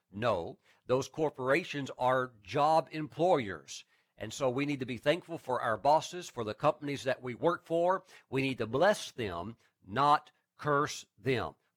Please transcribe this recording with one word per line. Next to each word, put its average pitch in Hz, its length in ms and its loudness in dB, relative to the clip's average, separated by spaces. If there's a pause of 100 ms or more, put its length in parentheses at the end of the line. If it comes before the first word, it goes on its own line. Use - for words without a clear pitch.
(120)
No, 104 460 -2 (300)
those 131 200 2
corporations 143 920 -2
are 127 320 2 (120)
job 156 480 2
employers. 147 920 -2 (340)
And 107 160 -10
so 135 160 0
we 139 160 -2
need 143 140 -4
to 131 60 -4
be 117 120 -8
thankful 160 400 -2
for 123 240 -2
our 113 160 0
bosses, 156 500 2
for 120 160 -8
the 104 120 -4
companies 143 480 -2
that 131 180 -2
we 123 140 -8
work 156 300 0
for. 175 380 0 (280)
We 135 100 0
need 135 160 -2
to 113 100 -4
bless 170 440 2
them, 98 440 -6 (320)
not 143 440 2 (260)
curse 147 480 -2 (180)
them. 101 300 -2 (220)